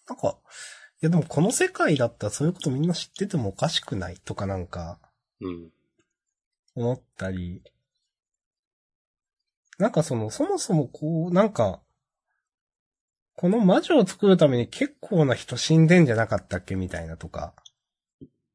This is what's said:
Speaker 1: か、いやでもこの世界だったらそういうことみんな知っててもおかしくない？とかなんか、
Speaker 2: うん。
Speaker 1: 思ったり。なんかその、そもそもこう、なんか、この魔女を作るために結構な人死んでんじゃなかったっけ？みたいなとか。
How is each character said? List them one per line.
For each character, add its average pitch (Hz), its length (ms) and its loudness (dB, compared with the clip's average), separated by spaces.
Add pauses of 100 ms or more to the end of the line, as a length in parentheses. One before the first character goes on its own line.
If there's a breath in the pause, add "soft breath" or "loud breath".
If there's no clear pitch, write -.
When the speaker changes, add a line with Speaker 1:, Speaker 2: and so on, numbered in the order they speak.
(180)
Speaker 1:
か、 - 220 -4 (600 loud breath)
い 160 40 0
や 160 40 2
で 175 60 2
も 156 80 4
こ - 180 -2
の 208 100 2
世 370 180 0
界 262 260 0
だ 127 100 2
っ - 120 -6
た 104 100 -6
ら - 60 -4
そ 139 100 -4
う 151 40 2
い 180 40 2
う - 20 -16
こ - 60 -18
と 143 120 -2
み 135 100 -2
ん 170 60 0
な 175 60 0
知 - 160 -10
っ - 40 -20
て - 140 -6
て 180 100 -4
も 107 120 -2
お - 40 -6
か 151 160 -4
し - 100 -4
く - 160 -8
な 90 140 -6
い？ 87 80 -14
と - 180 -12
か 101 100 -6
な 95 100 -4
ん 90 120 -8
か、 85 320 -14 (400)
Speaker 2:
う 95 100 -10
ん。 85 220 -14 (1040)
Speaker 1:
思 120 200 -2
っ 127 60 -12 (160)
た 95 140 -6
り。 90 320 -8 (2250)
な 214 120 2
ん - 20 -2
か 156 120 0
そ 131 120 -4
の、 110 160 -4
そ 302 140 -4
も 392 120 -2
そ 226 160 -4
も 147 140 2
こ 165 400 -4
う、 175 60 -2
な 190 100 4
ん 214 100 0
か、 101 280 -2 (1500)
こ 175 140 0
の 226 100 2
魔 214 220 6
女 339 160 2
を 202 100 6
作 - 200 0
る 185 100 8
た 160 100 6
め 127 100 2
に 120 120 -2
結 - 320 -6
構 160 240 2
な 123 100 2
人 - 220 -8
死 - 180 0
ん 160 120 8
で 180 120 8
ん 160 60 8
じ 117 80 2
ゃ - 20 2
な 110 100 2
か 107 120 -2
っ - 100 -12
た 92 100 -6
っ - 80 -8
け？ 98 100 -6
み 92 120 -4
た 85 140 -8
い 82 60 -12
な 80 100 -12
と 82 100 -14
か。 - 260 -12 (1000)